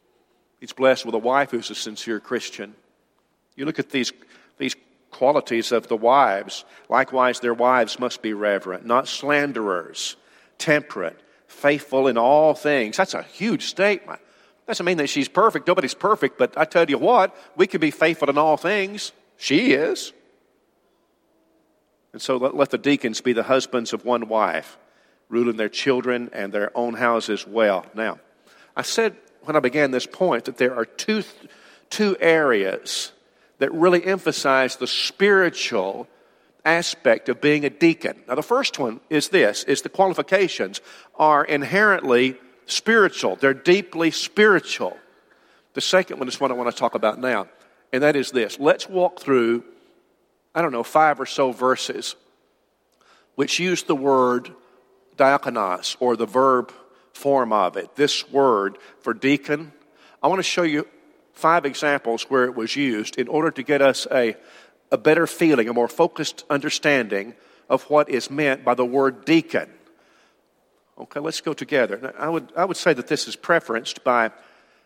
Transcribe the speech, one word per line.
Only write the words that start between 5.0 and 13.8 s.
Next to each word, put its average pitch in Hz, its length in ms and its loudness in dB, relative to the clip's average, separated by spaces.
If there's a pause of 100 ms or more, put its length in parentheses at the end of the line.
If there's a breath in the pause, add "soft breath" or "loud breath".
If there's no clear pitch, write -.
qualities 123 600 0
of 113 160 0
the 117 100 -2
wives. 110 680 0 (220 loud breath)
"Likewise, 127 540 0
their 120 120 -2
wives 120 460 0
must 123 220 -8
be 107 120 -4
reverent, 98 520 -4
not 123 220 0
slanderers, 113 1080 -4 (420 soft breath)
temperate, 110 600 -2 (280 soft breath)
faithful 139 600 0
in 120 100 2
all 147 360 6
things." 135 440 -2
That's 190 160 0
a 82 80 -8
huge 214 440 -6
statement. - 560 -4 (440 soft breath)